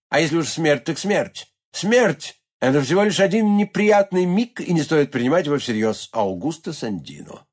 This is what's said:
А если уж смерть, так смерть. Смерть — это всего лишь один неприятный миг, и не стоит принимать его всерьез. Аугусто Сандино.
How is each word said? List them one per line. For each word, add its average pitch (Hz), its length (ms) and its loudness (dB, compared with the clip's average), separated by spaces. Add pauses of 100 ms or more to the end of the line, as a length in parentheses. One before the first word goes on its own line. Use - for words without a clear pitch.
А 143 120 2
если 160 160 0
уж 160 120 0
смерть, 147 360 0
так 165 140 -6
смерть. - 500 -4 (240)
Смерть — 220 680 0 (220)
это 131 200 2
всего 160 220 2
лишь 202 180 0
один 208 360 2
неприятный 202 680 2
миг, 202 360 -2
и - 120 -4
не 160 100 2
стоит 147 280 0
принимать 139 360 0
его 143 120 0
всерьез. 110 540 -2
Аугусто 110 600 -4
Сандино. 76 800 -10